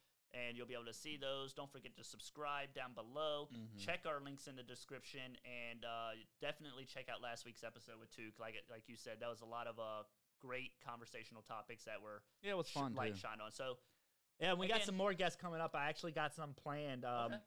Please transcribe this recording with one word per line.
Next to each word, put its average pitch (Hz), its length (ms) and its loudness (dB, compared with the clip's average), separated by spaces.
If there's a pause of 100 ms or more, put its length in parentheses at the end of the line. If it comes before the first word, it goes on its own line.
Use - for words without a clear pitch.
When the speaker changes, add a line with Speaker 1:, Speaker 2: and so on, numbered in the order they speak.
(320)
Speaker 1:
and 120 240 0
you'll 120 120 -4
be 123 60 -4
able 120 100 -2
to 117 100 -6
see 151 220 -6
those. 135 360 0
Don't 143 200 -4
forget 127 240 -12
to 127 80 -12
subscribe 143 680 -2
down 127 200 -4
below. 147 580 2
Speaker 2:
Mm-hmm. 110 260 -6
Speaker 1:
Check 170 280 0
our 147 140 2
links 139 260 -6
in 135 80 -8
the 127 80 -6
description, 127 800 -8
and, 120 400 -4
uh, 117 280 0 (280)
definitely 143 440 -2
check 131 240 -6
out 110 120 -2
last 117 240 -2
week's 117 200 -8
episode 113 340 -8
with 113 160 -14
Took. 110 240 -6
Like, 113 160 -4 (160)
like 113 180 -10
you 120 60 -8
said, 110 240 -6
that 120 100 0
was 113 120 -2
a 113 60 -10
lot 117 200 -2
of, 117 140 -2
uh, 107 240 0 (340)
great 127 420 -4
conversational 117 640 -8
topics 110 440 -6
that 107 140 -2
were 104 220 -8 (200)
Speaker 2:
Yeah, 202 100 2
it 190 40 4
was 165 120 4
Speaker 1:
sh-, - 60 -4
Speaker 2:
fun, 139 200 4
Speaker 1:
light 117 200 4
Speaker 2:
too. 98 40 -2
Speaker 1:
shined 110 240 -4
on. 107 80 -4
So 127 300 -2 (580)
Speaker 2:
Yeah, 185 160 8
we 185 140 6
got 226 80 10
Speaker 1:
again 208 100 6
Speaker 2:
some 196 100 2
more 196 160 8
guests 175 260 6
coming 165 220 0
up. 165 140 2
I 147 160 6
actually 160 220 0
got 151 200 4
some 147 220 -4
planned, 143 500 0
um, 120 300 4
Speaker 1:
Okay. 110 120 -2